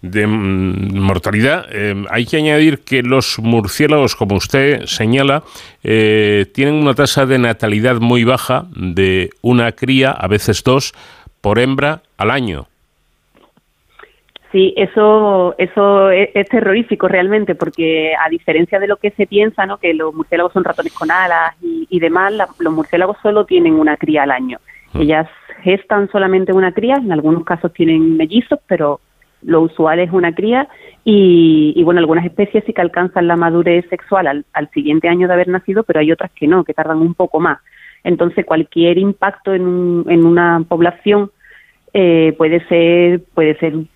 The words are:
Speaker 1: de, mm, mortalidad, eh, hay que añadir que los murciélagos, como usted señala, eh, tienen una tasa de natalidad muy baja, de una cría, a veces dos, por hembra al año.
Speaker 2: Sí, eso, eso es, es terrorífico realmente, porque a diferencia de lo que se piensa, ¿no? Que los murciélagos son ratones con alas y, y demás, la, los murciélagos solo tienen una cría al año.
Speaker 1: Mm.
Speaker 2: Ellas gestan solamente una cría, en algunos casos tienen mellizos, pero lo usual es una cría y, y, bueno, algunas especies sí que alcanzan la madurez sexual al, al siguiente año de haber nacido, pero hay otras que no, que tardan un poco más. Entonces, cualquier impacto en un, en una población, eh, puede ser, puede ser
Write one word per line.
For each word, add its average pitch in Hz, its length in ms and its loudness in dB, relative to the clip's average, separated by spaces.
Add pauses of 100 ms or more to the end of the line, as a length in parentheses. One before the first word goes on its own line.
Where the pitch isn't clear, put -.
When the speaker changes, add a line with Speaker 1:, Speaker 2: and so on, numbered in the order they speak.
Speaker 1:
de, 104 240 -2
mm, 98 720 -2
mortalidad, 104 720 0
eh, 101 380 -6
hay 117 160 -2
que - 100 -4
añadir 151 480 2
que 127 180 -2
los 127 360 -2
murciélagos, 117 760 0
como 101 220 -2
usted 135 480 0
señala, 135 580 -2 (400)
eh, 107 720 2
tienen 143 220 0
una 147 200 0
tasa 139 300 0
de 131 140 0
natalidad 117 600 0
muy 120 260 2
baja, 127 420 -2 (100)
de 92 540 -2 (100)
una 117 320 2
cría, 131 380 0
a - 180 -6
veces 104 360 0
dos, 131 280 0 (480)
por 107 180 0
hembra 139 440 -2 (160)
al 104 120 -2
año. 113 360 -4 (1900)
Speaker 2:
Sí, 190 240 2
eso, 208 800 2
eso 196 540 2
es, 196 240 2
es 202 120 0
terrorífico 220 640 0
realmente, 190 460 0
porque 160 600 -2
a 160 140 -2
diferencia 165 500 -2
de 196 80 -2
lo 202 120 -2
que 208 140 -4
se 202 140 -4
piensa, 208 380 0
¿no? 196 140 -8
Que 170 160 -2
los 156 200 -4
murciélagos 170 380 -4
son 185 100 -2
ratones 170 300 -6
con 160 180 -8
alas 170 520 -2
y, 165 260 -6
y 180 120 -2
demás, 175 340 0
la, 196 140 -2 (100)
los 165 140 -2
murciélagos 175 500 -2
solo 208 240 0
tienen 170 280 2
una 151 220 0
cría 151 280 -2
al 139 60 -4
año. 127 280 -6 (340)
Speaker 1:
Mm. - 80 -4
Speaker 2:
Ellas 156 280 0 (340)
gestan 196 500 -2
solamente 190 400 0
una 185 200 2
cría, 233 240 0
en 240 140 -4
algunos 160 340 0
casos 170 280 -4
tienen 160 460 2
mellizos, 208 400 -2 (100)
pero 151 320 -2 (400)
lo 160 220 0
usual 165 380 0
es 175 120 -2
una 175 220 0
cría 247 340 0 (340)
y, 170 720 4
y, 170 80 2
bueno, 175 180 2
algunas 165 260 0
especies 208 400 -2
sí - 80 -8
que 180 80 -2
alcanzan 175 440 -2
la 170 100 2
madurez 170 520 0
sexual - 380 -2
al, 143 260 -4
al 147 180 -6
siguiente 151 380 -2
año 180 180 2
de 180 80 0
haber 180 140 0
nacido, 190 340 -2
pero 160 160 -2
hay 151 140 2
otras - 200 -4
que - 140 -4
no, 180 160 4
que 151 120 -6
tardan 156 240 -4
un 165 160 0
poco 175 260 -2
más. 160 180 -2 (460)
Entonces, 175 400 -2
cualquier 170 540 0
impacto 196 560 -2
en 185 80 -2
un, 180 480 -2
en 170 160 4
una 170 420 2
población, 202 600 0 (640)
eh, 165 440 4
puede 165 300 0
ser, 175 520 2 (140)
puede 156 240 0
ser 156 160 -4 (220)